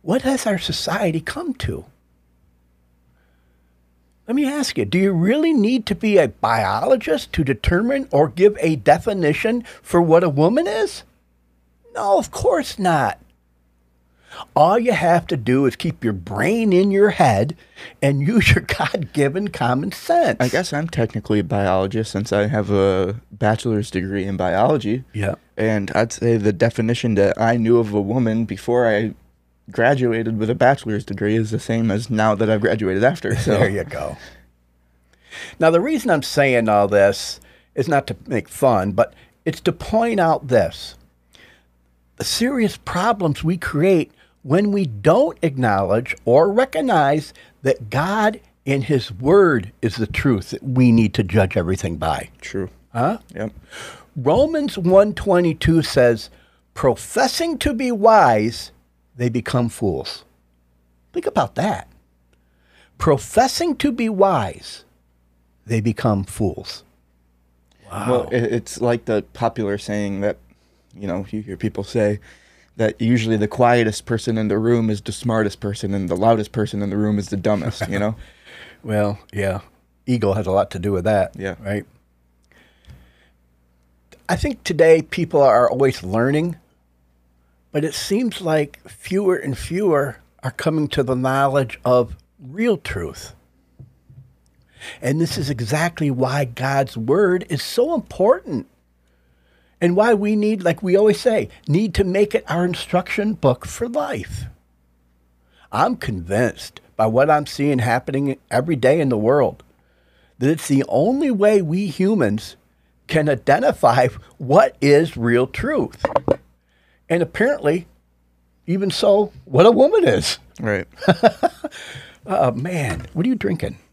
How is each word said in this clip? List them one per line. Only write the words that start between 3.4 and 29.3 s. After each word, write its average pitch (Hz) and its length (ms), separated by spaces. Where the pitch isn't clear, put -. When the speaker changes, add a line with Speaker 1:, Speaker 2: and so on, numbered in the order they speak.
Speaker 1:
Let 233 80
me 285 120
ask 285 300
you, 107 80
do 98 120
you 196 140
really 262 420
need 233 340
to 202 80
be 208 220
a 147 120
biologist 117 1040
to 165 100
determine 220 680
or 143 180
give 202 300
a 160 180
definition 180 840
for 175 180
what 170 220
a 170 60
woman 180 380
is? 427 360
No, 208 240
of - 140
course - 480
not. 156 400
All 170 220
you 240 140
have 175 360
to 165 100
do 127 280
is 123 120
keep - 260
your 110 100
brain 143 600
in 196 180
your 196 200
head 123 440
and 139 260
use 226 260
your - 80
<laughs> - 60
God-given 160 840
common 127 420
sense. 339 480
Speaker 2:
I 123 100
guess 165 240
I'm 160 160
technically 107 500
a 92 40
biologist 98 680
since 98 220
I 104 140
have 104 240
a 98 500
bachelor's 107 600
degree 95 340
in 98 120
biology. 113 680
Speaker 1:
Yeah. 98 220
Speaker 2:
And 107 360
I'd 113 200
say 117 260
the 104 140
definition 113 640
that 98 240
I 117 180
knew 117 200
of 110 160
a 104 80
woman 113 440
before 120 440
I 110 240